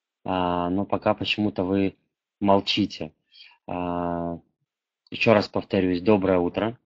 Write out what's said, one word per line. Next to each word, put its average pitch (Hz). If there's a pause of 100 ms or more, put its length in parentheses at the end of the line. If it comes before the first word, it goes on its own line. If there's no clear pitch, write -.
(260)
А, 87
но 98
пока 104
почему-то 101
вы 95 (440)
молчите. 98 (540)
А, 87 (720)
ещё 113
раз 104
повторюсь, 92
доброе 95
утро. 92